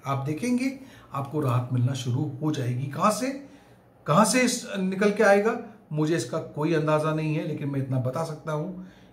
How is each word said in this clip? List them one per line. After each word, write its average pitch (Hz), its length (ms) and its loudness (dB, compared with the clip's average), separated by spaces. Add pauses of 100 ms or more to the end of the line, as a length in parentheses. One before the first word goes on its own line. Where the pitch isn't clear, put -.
आप 131 200 -4
देखेंगे 247 540 -2 (340)
आपको 139 260 -4
राहत 123 340 0
मिलना 120 200 2
शुरू 135 500 -4
हो 156 80 0
जाएगी। 123 360 -4
कहाँ 196 240 2
से, 269 380 -4 (580)
कहाँ 180 180 6
से 254 160 4
इस, - 260 0 (100)
निकल 190 340 2
के 220 120 2
आएगा 202 360 6 (320)
मुझे 156 240 2
इसका - 220 -4
कोई 156 360 -2
अंदाज़ा 151 400 2
नहीं 156 220 -2
है, 165 120 -2
लेकिन 147 220 -4
मैं 139 100 -2
इतना 131 200 -2
बता 127 240 -2
सकता 156 280 -8
हूँ 170 360 -6 (260)